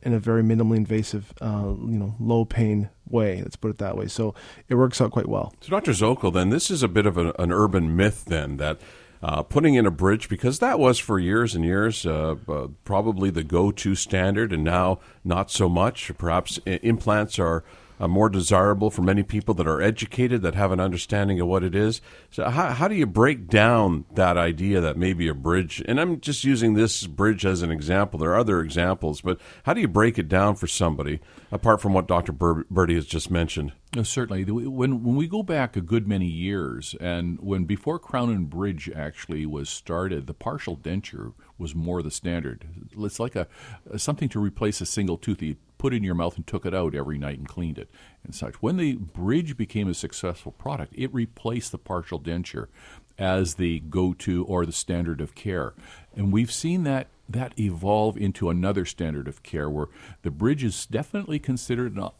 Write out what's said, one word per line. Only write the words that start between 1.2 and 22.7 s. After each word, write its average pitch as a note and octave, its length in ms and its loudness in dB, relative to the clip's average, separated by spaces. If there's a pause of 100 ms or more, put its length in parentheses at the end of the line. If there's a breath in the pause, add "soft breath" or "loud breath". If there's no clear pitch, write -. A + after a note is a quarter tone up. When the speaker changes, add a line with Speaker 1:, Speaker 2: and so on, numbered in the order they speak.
Speaker 1:
uh, G#2 340 -4 (100)
you A2+ 140 -2
know, G2+ 220 -4
low A2+ 240 2
pain G#2+ 460 0 (200)
way. G#2 320 0
Let's - 140 -10
put A2 140 -4
it G#2+ 80 -6
that G2+ 180 -4
way. G#2 120 -4
So G#2+ 260 -4 (340 loud breath)
it B2+ 60 0
works B2+ 260 4
out A2+ 100 2
quite - 180 -2
well. - 320 -4
Speaker 2:
So - 100 -12
Doctor G3 220 2
Zokol, G#2+ 400 2
then, F#2 180 4
this D#3+ 200 0
is D#3+ 120 -2
a A2+ 60 4
bit G2+ 180 4
of F2 100 2
a, E2+ 220 2
an F2 140 2
urban F2+ 440 4
myth, G#2 300 2
then, C#2+ 320 -2
that, D2+ 220 -4 (420 loud breath)
uh, D2+ 200 -2
putting D3 320 4
in A#2 120 8
a F#2+ 40 4
bridge, F#2+ 380 2
because B2+ 320 -2
that A#3+ 180 2
was B2+ 200 6
for G#2 200 0
years G#2+ 360 0
and E2 100 0
years, G2 420 0
uh, D#2 300 -2 (120)
uh, D2 200 -4 (160)
probably G2 460 0
the E2 120 -2
go-to F#2+ 520 2
standard, A2 580 0
and D#2 120 0
now F2+ 360 2 (240 soft breath)
not F2+ 260 -2
so F#2+ 180 2
much. F2+ 500 0
Perhaps F2 480 -2
i-, F#2 160 0
implants G#2+ 560 2
are, E2 260 0 (360 soft breath)
uh, F#2 80 0
more G2+ 200 6
desirable G2 600 4
for F#2 120 -2
many G2 200 6
people G#2+ 320 0
that E2+ 120 0
are D#2 160 2
educated, A2+ 600 0
that E2 120 0
have G2 180 2
an F#2 80 2
understanding G2 600 0
of F2 60 2
what F#2 180 2
it F2+ 100 -2
is. G#2+ 260 2 (300 loud breath)
So - 180 -4
how, C#3+ 220 0